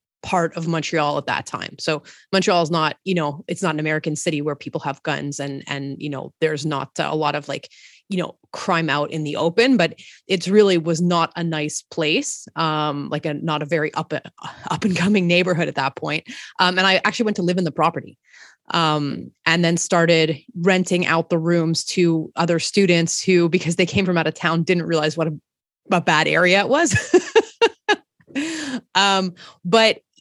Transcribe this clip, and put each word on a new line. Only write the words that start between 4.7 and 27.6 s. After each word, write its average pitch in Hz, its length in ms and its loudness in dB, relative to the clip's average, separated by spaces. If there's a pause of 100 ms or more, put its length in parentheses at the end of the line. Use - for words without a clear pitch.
have 139 200 -8
guns 143 380 -6
and, 139 260 -8
and, 139 320 -8
you 147 100 -8
know, 139 320 -10
there's 156 240 -2
not 139 260 -4 (100)
a 151 160 -2
lot 147 180 -2
of, 147 140 -8
like, 139 200 -8 (400)
you 196 80 -4
know, - 220 -4 (140)
crime 165 360 -2
out 147 220 -2
in 156 140 -6
the 147 100 -6
open, 226 420 2
but 165 220 0 (300)
it's 185 180 -2
really 196 320 6
was 165 240 0
not 170 320 2
a 170 80 -8
nice 151 480 -4
place. 170 640 -2
Um, 151 540 -2
like 147 180 -4
a, 151 80 -4
not 151 260 -4
a 151 60 -8
very 151 280 -2
up, 131 200 -6 (560)
up 165 140 -4
and 185 120 0
coming 185 300 2
neighborhood 175 400 2
at 143 80 -6
that 135 220 -4
point. 151 320 -8 (320)
Um, 180 180 2
and 190 80 4
I 190 180 4
actually 214 200 0
went 214 140 -2
to 190 40 0
live 180 160 0
in 185 60 0
the 151 80 -2
property. - 460 -2 (520)
Um, 151 600 -2 (140)
and 170 180 2
then 170 120 4
started 165 640 2 (220)
renting 180 460 2
out 165 220 0
the 170 100 0
rooms 165 480 0
to 165 500 2
other 170 240 0
students 175 600 2
who, 175 280 4
because 170 260 -2
they 180 120 0
came 190 200 0
from 180 100 0
out 160 120 2
of 156 60 -4
town, 165 280 0
didn't 175 240 0
realize 156 300 0
what 160 100 0
a, 156 100 -4 (560)
a 175 80 4
bad 156 260 4
area 175 340 4
it 190 80 0
was. - 460 2
<laughs> - 160 4 (1600)